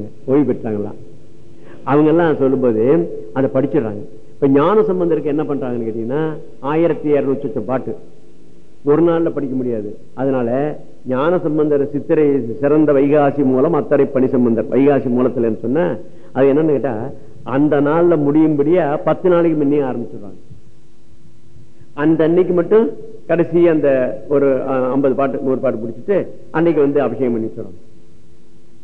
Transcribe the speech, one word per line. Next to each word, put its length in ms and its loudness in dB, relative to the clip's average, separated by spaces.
ஓய்வு 280 2
பெற்றாங்களாம். 460 -6
அவங்க 240 4
எல்லாம் 280 4
சொல்லும்போது 720 2
அதை 220 0
படிச்சிடுறாங்க. 480 -2
இப்ப 160 0
ஞான 340 6
சம்பந்தருக்கு 420 0
என்ன 180 0
பண்றாங்கன்னு 440 -4
கேட்டீங்கன்னா, 460 -2
ஆயிரத்தி 480 0
இருநூறு 340 2
சொச்ச 160 -4
பாட்டு 360 -4
ஒரு 180 4
நாள்ல 280 2
படிக்க 260 -4
முடியாது. 420 -4
அதனால 640 0
ஞான 320 2
சம்பந்தர் 520 0
சித்திரை 680 0
சிறந்த 320 4
வைகாசி 520 4
மூலம் 300 4
அத்தரை 320 2
பணி 200 2
சம்பந்தர், 420 2
வைகாசி 420 4
மூலத்துலன்னு 480 0
சொன்னா 380 -2
அது 140 4
என்னன்னு 200 4
கேட்டா, 420 -2
அந்த 380 2
நாள்ல 360 4
முடியும்படியா 880 2
பத்து 240 0
நாளைக்கு 300 4
முன்னே 200 2
ஆரம்பிச்சிடுறாங்க. 640 -6
அந்த 320 2
அன்னைக்கு 280 2
மட்டும் 360 4
கடைசி 420 2
அந்த 200 2
ஒரு, 340 2
அ, 280 -2
ஐம்பது 240 2
பாட்டு, 260 0
நூறு 180 0
பாட்டு 200 -2
பிடிச்சிட்டு 480 -2
அன்னைக்கு 300 2
வந்து 200 2
அபிஷேகம் 320 0
பண்ணி 140 -2
வச்சிடறாங்க. 340 -10